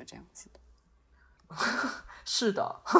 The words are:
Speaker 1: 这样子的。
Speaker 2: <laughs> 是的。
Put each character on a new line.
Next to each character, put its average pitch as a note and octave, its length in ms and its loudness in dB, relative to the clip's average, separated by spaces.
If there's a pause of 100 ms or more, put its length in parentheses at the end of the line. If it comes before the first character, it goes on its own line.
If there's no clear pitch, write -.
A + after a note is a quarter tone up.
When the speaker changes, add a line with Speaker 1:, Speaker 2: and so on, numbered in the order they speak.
Speaker 1:
这 - 100 -18
样 - 160 -20
子 - 200 -20
的。 - 80 -20 (960)
Speaker 2:
<laughs> - 680 -4
是 - 260 0
的。 - 240 -2 (260)